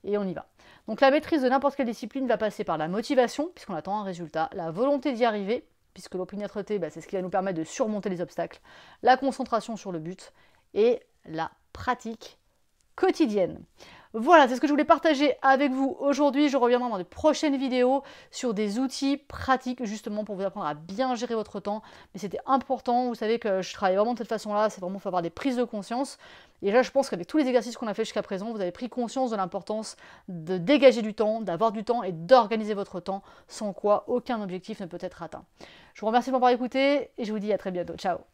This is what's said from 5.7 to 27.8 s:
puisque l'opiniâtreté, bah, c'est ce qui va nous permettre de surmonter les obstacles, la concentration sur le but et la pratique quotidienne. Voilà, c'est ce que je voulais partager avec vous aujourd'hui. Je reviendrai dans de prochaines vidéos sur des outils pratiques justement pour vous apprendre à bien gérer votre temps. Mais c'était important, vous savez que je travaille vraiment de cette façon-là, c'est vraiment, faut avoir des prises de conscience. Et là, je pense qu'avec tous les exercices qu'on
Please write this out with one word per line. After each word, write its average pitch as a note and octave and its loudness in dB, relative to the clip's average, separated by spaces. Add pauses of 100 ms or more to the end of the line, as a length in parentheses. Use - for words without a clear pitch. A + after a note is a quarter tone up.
puisque - -16
l'opiniâtreté, G3 -6
bah, D#3+ -4
c'est D#3+ -14
ce - -18
qui - -8
va F#3 -2
nous F#3 -6
permettre F#3 -2
de D#3+ -4
surmonter G#3+ -4
les F3+ -4
obstacles, - -8 (420)
la B3 6
concentration B3 -4
sur G3 -10
le E3+ -6
but E3+ -12 (400)
et A3+ 2 (240)
la D#3+ -8 (200)
pratique - -8 (580)
quotidienne. G#3+ 0 (520)
Voilà, C#4 8
c'est B3+ 0
ce A#3+ -2
que D4+ 2
je C#4 4
voulais D4 2
partager D4 4
avec C4+ 4
vous C4+ -2
aujourd'hui. C#4+ 4
Je C4+ 0
reviendrai B3 2
dans G#3+ -4
de F3+ -6
prochaines D4+ 0
vidéos B3+ 2 (260)
sur A#3+ -4
des G#3 -2
outils C4+ -2
pratiques B3+ -4
justement G#3+ -6
pour G#3 -8
vous F#3 -6
apprendre F#3+ -6
à D3+ -4
bien G3 -4
gérer A#3 -6
votre G#3 -6
temps. G3+ -6 (320)
Mais F#3+ -14
c'était G3 -8
important, B3+ 0
vous A#3 -4
savez A3+ -2
que F#3+ -2
je - -10
travaille F#3 0
vraiment G#3+ 2
de A#3 -6
cette A3+ -6
façon-là, G#3+ 0
c'est G#3 -10
vraiment, F#3+ -8
faut G3+ -6
avoir F3 -2
des E3 -4
prises B3+ -2
de B3 2
conscience. A#3 -6 (420)
Et G3 0
là, B3 6
je - -2
pense C4+ 2
qu'avec F3 -6
tous - -2
les C4+ 4
exercices A#3+ 2
qu'on A#3 -8